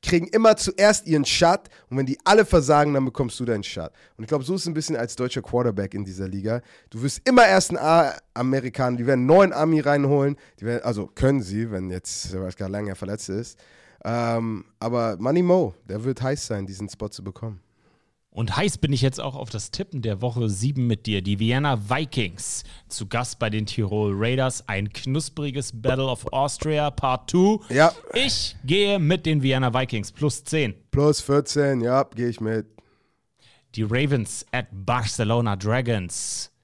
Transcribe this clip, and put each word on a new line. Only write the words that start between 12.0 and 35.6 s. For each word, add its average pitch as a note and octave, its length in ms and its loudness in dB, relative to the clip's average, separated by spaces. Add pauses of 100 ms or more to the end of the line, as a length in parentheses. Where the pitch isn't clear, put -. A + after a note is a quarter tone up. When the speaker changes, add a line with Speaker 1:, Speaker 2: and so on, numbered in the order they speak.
Speaker 1:
Sebastian F#2+ 480 -8
Langer G2+ 240 -6
verletzt G2+ 320 -8
ist. G#2 280 -8 (480)
Ähm, A#2 600 -2 (160)
aber A#2 400 -2
Money D3 220 2
Mo, F3 320 2 (140)
der G#2+ 140 -6
wird B2+ 200 -4
heiß C3+ 220 -4
sein, G2+ 220 -6
diesen G2 220 -10
Spot - 180 -10
zu G2 160 -12
bekommen. G2 380 -12 (760)
Speaker 2:
Und - 200 -2
heiß F3+ 220 0
bin C#3+ 140 0
ich B2+ 80 0
jetzt C3 200 0
auch C3+ 160 -8
auf B2+ 120 -10
das G#2+ 220 -10
Tippen D#3 320 -8
der G#2 180 -2
Woche A2+ 300 0
sieben B2 380 0
mit A2 180 -2
dir. G2+ 160 0
Die G2+ 160 0
Vienna A#2 500 0
Vikings B2 760 -4 (240)
zu - 180 -10
Gast A#2 320 -4
bei A2+ 100 0
den G#2+ 160 -2
Tirol G#2+ 480 -2
Raiders. B2+ 560 -2
Ein G2+ 240 -2
knuspriges C#3 800 -6
Battle B2+ 340 -2
of B2 260 -6
Austria D3 580 -2
Part C3 400 -2
two. G3+ 380 4
Speaker 1:
Ja. D3+ 240 6 (200)
Speaker 2:
Ich - 520 -2
gehe G3+ 340 2
mit E3+ 260 2
den D#3 160 2
Vienna C3 320 2
Vikings, A#2+ 380 -2
plus - 320 -2
zehn. C#3+ 320 -2 (160)
Speaker 1:
Plus D3 300 4
vierzehn, C#3 600 2
ja, B2 220 2
gehe A#2+ 240 -4
ich A2+ 140 -4
mit. A2 260 -2 (1120)
Speaker 2:
Die A2 80 0
Ravens B2 680 -2
at A#2+ 220 -4
Barcelona A2+ 840 0
Dragons. G#2+ 960 -4 (140)